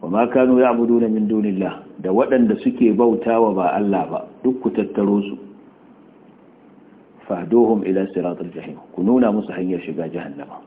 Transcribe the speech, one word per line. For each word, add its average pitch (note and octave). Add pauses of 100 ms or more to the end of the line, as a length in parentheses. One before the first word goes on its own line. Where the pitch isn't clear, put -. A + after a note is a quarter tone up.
"Wa E2+
ma A2+
kanu B2+
ya'buduna A#2
min A2
dunillah", G2+ (160)
da F#2
waɗanda A#2+
suke A#2+
bautawa A2+
ba F#2
Allah G2
ba, - (240)
duk B2+
ku A#2
tattaro G2+
su. G2+ (1900)
"Fahduhum G#2
ila F#2+
siratal F2
jahim", - (180)
ku F2+
nuna A#2+
musu G#2
hanyar F#2
shiga D#2+
jahannama. D2